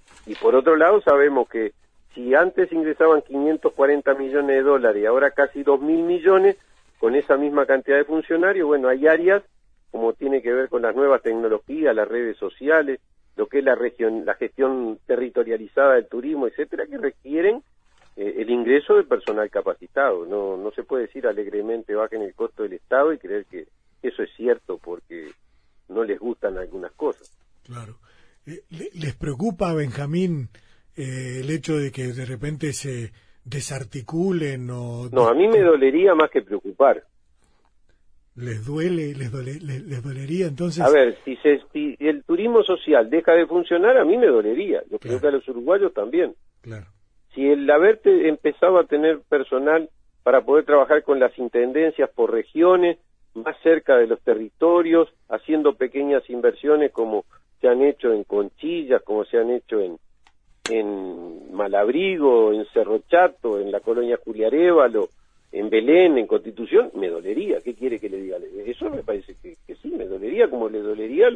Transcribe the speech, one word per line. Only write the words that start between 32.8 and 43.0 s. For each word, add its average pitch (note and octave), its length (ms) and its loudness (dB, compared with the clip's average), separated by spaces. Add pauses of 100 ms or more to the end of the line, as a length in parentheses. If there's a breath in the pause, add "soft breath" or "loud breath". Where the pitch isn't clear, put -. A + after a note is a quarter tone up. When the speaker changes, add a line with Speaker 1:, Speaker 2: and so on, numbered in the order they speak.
Speaker 2:
desarticulen C#3 1300 -6
o A#2+ 420 -10
Speaker 1:
No, B2 160 4
a A#2 60 4
mí F3 140 4
me A3 140 6
dolería D#3+ 520 6
más D#3 160 4
que B2+ 120 0
preocupar. G2+ 640 0 (1300)
Speaker 2:
¿Les A#2 300 -10
duele, D#3 500 -4
les B2+ 160 -8
dole-, C3+ 280 -10
les, C#3+ 260 -10
les C3+ 180 -10
dolería C#3+ 440 -6
entonces? D#3+ 340 -6
Speaker 1:
A C3+ 80 4
ver, C3 360 4
si C3 120 -8
se, C#3+ 220 2 (140)
si D3 260 -6
el D3 240 -2
turismo G#3 400 0
social D3 460 0